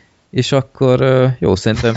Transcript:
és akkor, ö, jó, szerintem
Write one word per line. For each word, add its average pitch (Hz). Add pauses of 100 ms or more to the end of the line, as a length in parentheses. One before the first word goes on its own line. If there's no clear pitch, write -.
(300)
és -
akkor, 131
ö, 131 (120)
jó, 95
szerintem 117